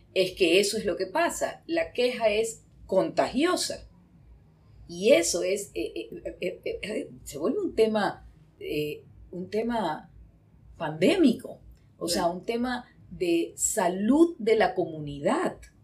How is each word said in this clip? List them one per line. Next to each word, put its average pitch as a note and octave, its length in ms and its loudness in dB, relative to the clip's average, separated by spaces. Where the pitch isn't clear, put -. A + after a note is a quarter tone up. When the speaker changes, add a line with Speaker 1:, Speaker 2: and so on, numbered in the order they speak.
Speaker 1:
Es F#3 160 2
que E3+ 280 4
eso G3+ 180 0
es F#3+ 80 -4
lo F3 100 -2
que F#3 100 -4
pasa. - 640 -2
La E4 240 -2
queja A#3 380 0
es G#3+ 340 -4
contagiosa. F#3+ 1000 0
Y F#3 260 4
eso D4 300 2
es, G3 320 -4
eh, E3 200 -6
eh, - 140 -10
eh, F3+ 240 -8
eh, D#3+ 160 -8
eh, G#3+ 280 -8
se - 140 -14
vuelve A3 240 -2
un F4 120 -4
tema, G#3+ 540 0
eh, D3+ 440 -6
un F3+ 180 -10
tema A3 600 -4
pandémico. F#3+ 840 2
O E3+ 100 -8
sea, F3+ 160 0
Speaker 2:
Claro. F3 160 0
Speaker 1:
un F3+ 60 -18
tema A#3+ 400 -4
de E3+ 460 0
salud G#3+ 840 2
de A3+ 180 4
la A#3+ 180 4
comunidad. D#3+ 800 -2